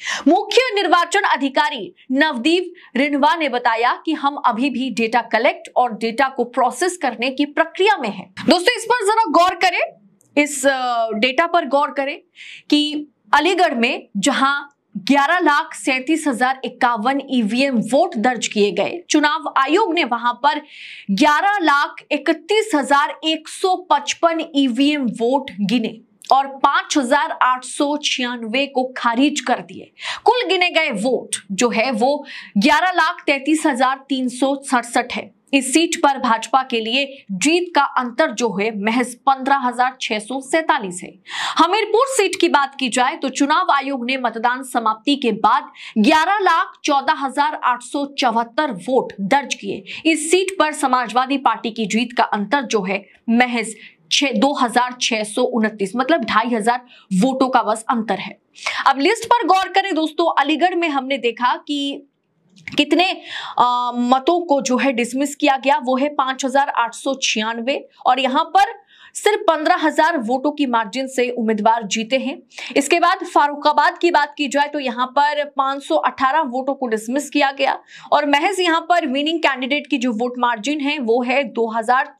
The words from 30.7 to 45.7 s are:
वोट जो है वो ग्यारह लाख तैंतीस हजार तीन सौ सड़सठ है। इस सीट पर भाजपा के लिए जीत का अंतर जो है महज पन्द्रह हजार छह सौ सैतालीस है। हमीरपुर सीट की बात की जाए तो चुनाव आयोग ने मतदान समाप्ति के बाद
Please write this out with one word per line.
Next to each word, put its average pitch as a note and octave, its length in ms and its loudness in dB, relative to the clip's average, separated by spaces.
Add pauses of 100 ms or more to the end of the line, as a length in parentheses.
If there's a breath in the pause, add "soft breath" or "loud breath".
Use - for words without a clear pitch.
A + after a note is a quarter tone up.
वोट A#3 460 -2 (160)
जो A#3 180 2
है A3+ 200 0
वो C4+ 340 0 (340 loud breath)
ग्यारह D4+ 320 4
लाख E4+ 360 0
तैंतीस D4 400 0
हजार C4 420 0
तीन C4 200 -2
सौ C4+ 260 0 (160)
सड़सठ A#3+ 420 0
है। - 180 -10 (240)
इस C4 180 0
सीट E4 300 2
पर C#4 160 4
भाजपा B3 440 2
के B3 180 -4
लिए C4+ 520 -4
जीत E4+ 420 0
का C#4+ 80 4
अंतर B3+ 480 0
जो A#3 180 -2 (100)
है G#3 120 0 (140)
महज A#3+ 300 0
पन्द्रह C4+ 420 0
हजार B3+ 440 -2
छह - 180 -4
सौ B3+ 220 -8
सैतालीस C4+ 600 -2
है। - 100 -16 (460 loud breath)
हमीरपुर G#4+ 480 2
सीट G#4 340 0
की E4+ 80 4
बात C#4 320 2
की C4 80 -2
जाए B3+ 280 0
तो D#4+ 120 -6
चुनाव D#4 420 0
आयोग C#4 360 0
ने C4 120 -2
मतदान A#3+ 440 -2
समाप्ति A#3 540 -2
के B3 160 0
बाद A#3 360 2 (300 loud breath)